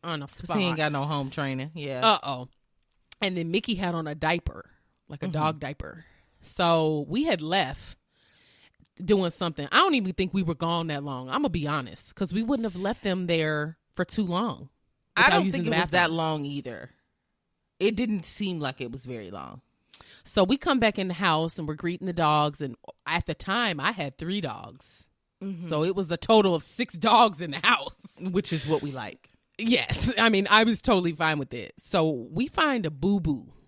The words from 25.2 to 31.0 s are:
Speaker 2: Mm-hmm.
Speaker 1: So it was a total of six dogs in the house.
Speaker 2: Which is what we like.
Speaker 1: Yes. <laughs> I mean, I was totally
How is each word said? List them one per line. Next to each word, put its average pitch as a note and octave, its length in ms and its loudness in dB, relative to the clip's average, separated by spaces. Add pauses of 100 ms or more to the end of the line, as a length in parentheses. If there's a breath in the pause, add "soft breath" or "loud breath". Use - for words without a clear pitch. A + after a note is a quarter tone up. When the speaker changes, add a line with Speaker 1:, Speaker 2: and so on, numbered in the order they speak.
Speaker 2:
Mm-hmm. F#3+ 200 -8
Speaker 1:
So D#3+ 220 -2
it F3+ 120 0
was F#3 160 -4
a E3+ 40 -2
total G3+ 380 6
of D3+ 80 -2
six - 320 -6
dogs G#3+ 460 6
in E3+ 100 -6
the C#3 160 -6
house. - 540 0
Speaker 2:
Which F3 320 -2
is D3+ 120 -2
what D3+ 160 0
we C#3+ 120 -8
like. A2+ 360 -12 (300)
Speaker 1:
Yes. A3+ 560 2
<laughs> - 40 8
I A3+ 100 8
mean, G3+ 200 4
I G#3+ 140 10
was A3+ 200 4
totally F3+ 300 4